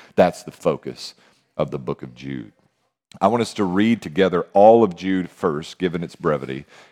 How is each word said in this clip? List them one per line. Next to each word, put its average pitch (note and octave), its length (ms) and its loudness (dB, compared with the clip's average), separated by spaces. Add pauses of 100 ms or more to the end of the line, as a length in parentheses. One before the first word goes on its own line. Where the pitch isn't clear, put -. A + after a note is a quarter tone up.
(160)
That's F2 280 2
the - 80 -16
focus - 640 -6 (400)
of D2 160 -6
the D2 80 -8
book C2+ 240 -10
of C2 100 -18
Jude. B1+ 380 -12 (680)
I G2 100 2
want A#2+ 120 0
us - 140 -6
to G#2+ 80 -2
read G2+ 400 0
together F2 500 0
all A2 300 8
of F#2 120 0
Jude F#2 360 -6
first, D#2+ 480 -6
given E2+ 240 -4
its - 120 -14
brevity, C#2 500 -4 (260)